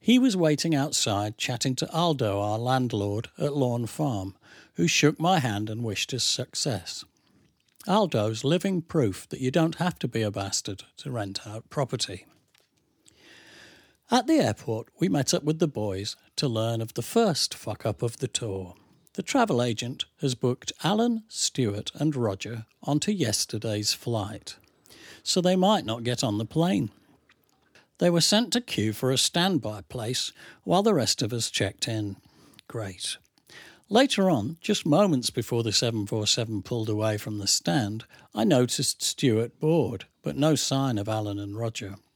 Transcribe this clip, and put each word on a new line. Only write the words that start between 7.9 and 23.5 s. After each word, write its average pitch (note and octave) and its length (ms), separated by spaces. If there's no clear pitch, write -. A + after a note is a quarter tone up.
living F3 400
proof A#2 460
that - 120
you C3 80
don't D#3+ 280
have F3 200
to D3+ 100
be A2+ 140
a G#2+ 80
bastard G2 540
to - 120
rent G2+ 380
out A2 240
property. A#2+ 560
At B3+ 160
the D#4+ 80
airport, A#2 540
we E3 100
met C#3 240
up F3 100
with D#3 140
the E3 100
boys G2+ 480
to D3+ 120
learn A2+ 340
of A2 120
the - 80
first G#3 540
fuck-up - 480
of A#2 160
the B2+ 80
tour. F#2+ 480
The F#3+ 80
travel G#3+ 360
agent A#2+ 460
has C3 140
booked - 360
Alan, A3 460
Stuart - 640
and D3 200
Roger A2 520
onto D3 280
yesterday's A2 840